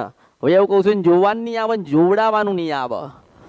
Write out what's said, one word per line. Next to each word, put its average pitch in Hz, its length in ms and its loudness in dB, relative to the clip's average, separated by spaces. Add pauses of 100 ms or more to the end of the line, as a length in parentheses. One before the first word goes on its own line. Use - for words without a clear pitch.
(420)
હવે 143 100 2
એવું 190 160 4
કહું 196 160 2
છું, 202 180 0
જોવાનું 190 420 2
નહીં 233 180 -6
આવે 220 140 -2
ને, 208 60 -6
જોવડાવવાનું 196 720 2
નહીં 165 240 -4
આવે. 127 480 -10 (220)